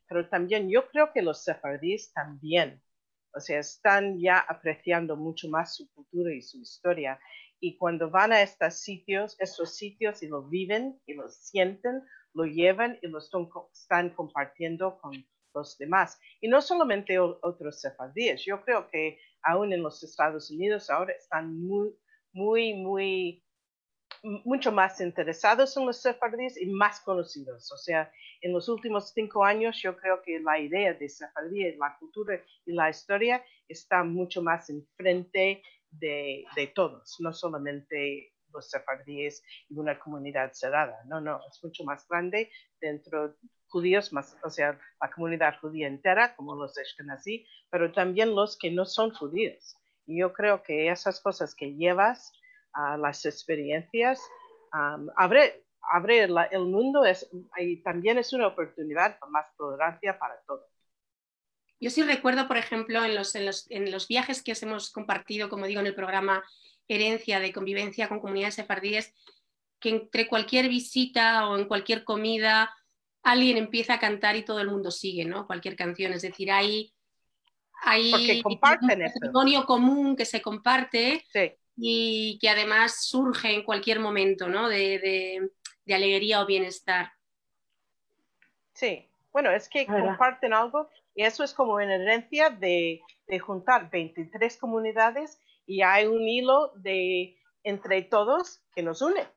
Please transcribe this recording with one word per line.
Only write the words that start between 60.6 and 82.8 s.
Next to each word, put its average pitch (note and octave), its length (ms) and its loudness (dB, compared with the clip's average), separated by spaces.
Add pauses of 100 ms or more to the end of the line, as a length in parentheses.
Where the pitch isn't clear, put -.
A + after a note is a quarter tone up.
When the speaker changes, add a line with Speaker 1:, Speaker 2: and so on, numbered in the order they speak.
Speaker 2:
Yo A#3+ 120 -6
sí D#4 120 2
recuerdo, C4 460 2
por A#3+ 80 2
ejemplo, A3+ 480 -2
en A3 100 0
los, G3 200 -4
en G3+ 100 -4
los, F#3+ 260 -6
en G3+ 200 -4
los F#3+ 180 -6
viajes B3 340 -2
que A3+ 100 -6
os A3 100 -8
hemos G#3+ 280 -8
compartido, G#3 600 -6
como G3 160 -6
digo, G3+ 140 -4
en G3+ 60 -2
el G3 80 -4
programa F#3+ 480 -2 (460)
Herencia G#3+ 520 0
de F#3 120 -4
Convivencia G3+ 560 -4
con G#3+ 120 -6
Comunidades G3+ 340 -4
Sefardíes, G#3 580 -4 (680)
que A3+ 100 -2
entre A3 380 0
cualquier B3+ 400 2
visita A#3+ 800 2
o G3+ 100 0
en G3+ 80 0
cualquier G#3+ 380 -2
comida, A3 680 2 (500)
alguien B3 360 6
empieza A3+ 360 0
a A3+ 40 2
cantar G#3 380 2
y A3 80 -4
todo G#3+ 160 -2
el G3+ 100 -2
mundo G3 200 -2
sigue, F3+ 360 -4
¿no? G3 200 -6
Cualquier F3+ 300 -8
canción, F3+ 380 -4
es E3+ 80 -8
decir, F#3+ 280 -6
hay, G#3 440 2 (880)
hay A3+ 280 4
Speaker 1:
Porque A#3 320 4
comparten A#3 580 4
Speaker 2:
un E3 60 0
Speaker 1:
esto. A#3+ 140 -6
Speaker 2:
patrimonio C4+ 460 4
común C4+ 500 4
que A#3 80 0
se A3 160 -4
comparte B3 880 0
Speaker 1:
Sí. F#3+ 220 2 (240)
Speaker 2:
y A3+ 640 0
que A3 80 4
además G#3+ 560 2